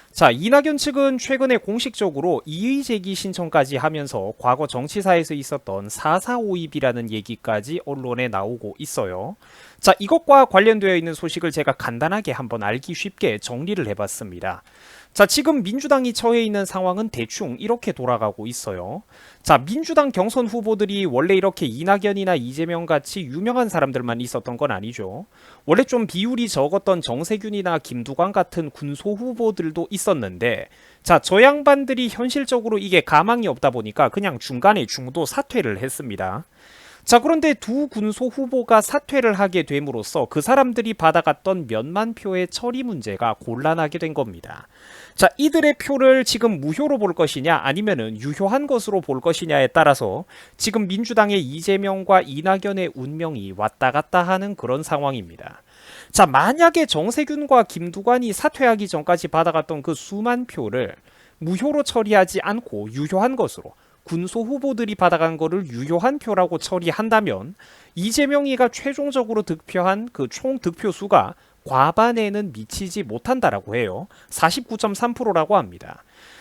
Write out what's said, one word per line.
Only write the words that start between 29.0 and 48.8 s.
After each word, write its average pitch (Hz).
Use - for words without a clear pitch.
후보들도 202
있었는데, 117
자, 180
저 190
양반들이 277
현실적으로 240
이게 190
가망이 208
없다 139
보니까 120
그냥 180
중간에 143
중도 131
사퇴를 147
했습니다. 110
자, 233
그런데 311
두 269
군소 214
후보가 240
사퇴를 254
하게 185
됨으로써 139
그 -
사람들이 240
받아갔던 165
몇만 165
표의 185
처리 247
문제가 117
곤란하게 156
된 160
겁니다. 131
자, 185
이들의 294
표를 262
지금 214
무효로 262
볼 196
것이냐 156
아니면은 135
유효한 196
것으로 214